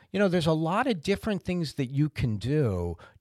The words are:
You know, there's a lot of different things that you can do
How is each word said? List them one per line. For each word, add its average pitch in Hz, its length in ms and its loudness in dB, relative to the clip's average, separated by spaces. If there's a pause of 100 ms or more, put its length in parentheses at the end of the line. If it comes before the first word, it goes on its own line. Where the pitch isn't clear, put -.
(120)
You 190 80 0
know, 202 80 4
there's 170 180 2
a 165 80 4
lot 165 320 0
of 208 160 -2
different 196 400 -2
things 175 320 -4
that 127 160 -2
you 143 200 2
can 110 280 -2
do 98 600 0 (240)